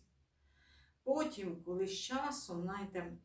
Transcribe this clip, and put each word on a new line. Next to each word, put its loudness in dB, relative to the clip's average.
Потім, 2
коли 2
з -2
часом, -2
знаєте, -2